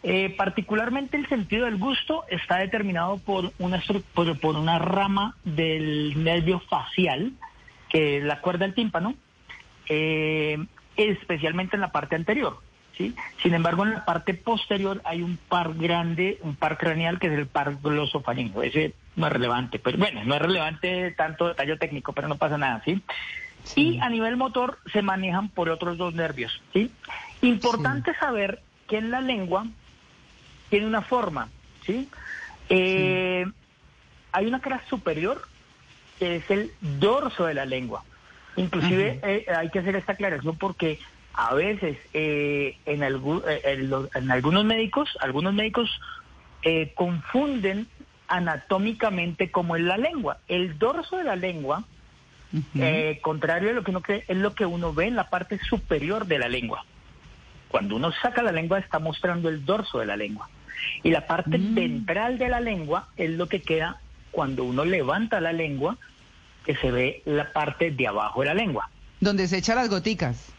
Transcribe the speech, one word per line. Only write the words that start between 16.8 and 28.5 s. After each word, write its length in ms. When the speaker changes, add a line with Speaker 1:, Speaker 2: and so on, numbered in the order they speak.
Speaker 1:
que 100
es 40
el 160
par 340
glosofaringeo. 800
Ese 320
no 100
es 60
relevante, 480
pero 180
bueno, 260
no 120
es 60
relevante 760
tanto 320
detalle 280
técnico, 360
pero 160
no 80
pasa 220
nada, 260
¿sí? 180
Speaker 2:
Sí. 320
Speaker 1:
Y 40
a 80
nivel 280
motor 420
se 100
manejan 460
por 220
otros 280
dos 160
nervios, 380
¿sí? 200
Importante 720
Speaker 2:
Sí. 80
Speaker 1:
saber 420